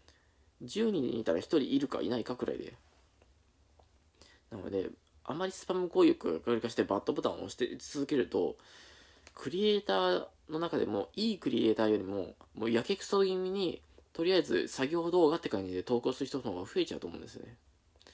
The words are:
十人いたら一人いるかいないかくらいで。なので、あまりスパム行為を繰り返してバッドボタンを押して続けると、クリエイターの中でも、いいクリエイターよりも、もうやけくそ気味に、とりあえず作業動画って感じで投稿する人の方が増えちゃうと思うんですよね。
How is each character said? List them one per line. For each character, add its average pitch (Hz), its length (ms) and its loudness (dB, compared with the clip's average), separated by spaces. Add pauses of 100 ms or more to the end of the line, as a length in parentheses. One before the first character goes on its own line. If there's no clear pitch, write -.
(600)
十 196 280 -2
人 143 300 0
い 147 40 -4
た - 100 2
ら 82 60 2
一 - 60 -6
人 160 140 2
い 135 200 2
る 147 80 0
か - 140 -4
い 80 80 -2
な 120 80 0
い 110 60 -2
か 127 120 -6
く - 100 -6
ら - 80 0
い - 40 -6
で。 - 160 -12 (1800)
な 113 60 -10
の 92 120 -10
で、 95 200 -2 (340)
あ - 100 -6
ま 175 120 -4
り 190 60 -4
ス - 140 -10
パ 185 80 -2
ム 180 160 0
行 185 160 8
為 156 60 10
を - 40 4
繰 - 400 -2
り 110 60 0
返 117 80 -2
し - 60 -10
て 110 80 4
バ 98 180 2
ッ - 40 -10
ド - 80 0
ボ 151 80 -4
タ - 80 0
ン 90 40 0
を - 20 -8
押 90 140 -10
し - 60 -12
て - 220 -2
続 - 280 -6
け 151 120 -2
る 120 100 2
と、 87 300 -2 (800)
ク - 140 -10
リ 196 200 2
エ 208 60 4
イ 202 60 0
タ 196 120 -2
ー 180 320 2 (240)
の 156 100 -4
中 165 180 -2
で - 80 2
も、 104 300 -2
い 220 180 0
い 180 40 -6
ク - 120 -6
リ 117 180 2
エ 107 40 8
イ 107 40 2
タ 110 100 2
ー 107 40 4
よ 107 80 4
り 98 60 -4
も、 95 320 -6 (200)
も 107 100 -4
う 120 60 0
や 120 100 4
け 196 140 -2
く - 80 -6
そ 196 200 2
気 185 120 2
味 185 160 -4
に、 190 300 -4 (320)
と 165 100 -4
り 185 100 4
あ 185 40 4
え 165 40 6
ず - 260 0
作 131 220 -2
業 170 220 -2
動 170 180 6
画 165 80 4
っ - 20 -14
て - 100 -6
感 95 180 -2
じ 92 60 -6
で 92 100 -2
投 120 180 2
稿 131 100 0
す - 100 -6
る 135 40 -2
人 131 140 -4
の 120 40 -8
方 95 160 -4
が 95 60 -6
増 180 160 -2
え 160 40 -2
ち - 80 -6
ゃ - 40 -8
う - 20 -10
と - 60 -8
思 85 120 -10
う - 20 -12
ん - 20 -12
で - 60 -14
す - 80 -16
よ - 100 -14
ね。 - 120 -18 (560)